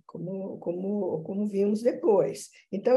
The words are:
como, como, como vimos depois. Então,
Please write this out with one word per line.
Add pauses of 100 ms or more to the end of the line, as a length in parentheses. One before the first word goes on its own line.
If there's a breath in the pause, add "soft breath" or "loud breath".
como,
como,
como
vimos
depois. (200 soft breath)
Então,